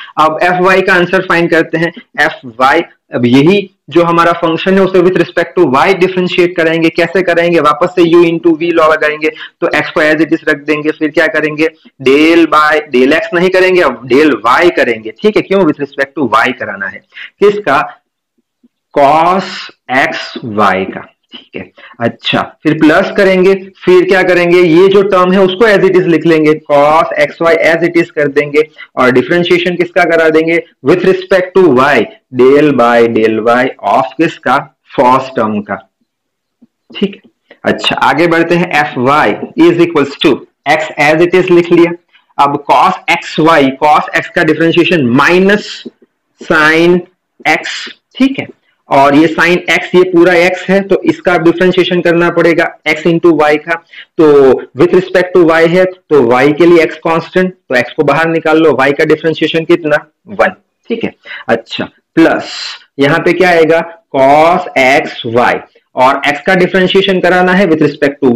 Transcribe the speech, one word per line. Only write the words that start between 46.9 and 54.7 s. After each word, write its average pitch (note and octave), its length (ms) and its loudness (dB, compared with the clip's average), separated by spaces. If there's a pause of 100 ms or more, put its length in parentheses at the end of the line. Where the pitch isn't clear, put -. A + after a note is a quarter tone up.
x, - 440 -6 (280)
ठीक C4+ 220 -2
है, - 80 -12 (420)
और C#3 260 2
ये D#3+ 140 4
sin E3+ 280 0 (140)
एक्स, F3 240 -4
ये F3+ 160 6
पूरा F3 240 2
एक्स F3+ 340 0
है, F#3+ 120 2
तो G3 240 -2
इसका D3 320 -2
differentiation F3 640 0
करना E3+ 300 0
पड़ेगा E3+ 360 0 (220)
x D#3+ 180 -4
into E3+ 320 2
y D3+ 200 2
का, E3 160 -6 (420)
तो D#3 100 4 (500)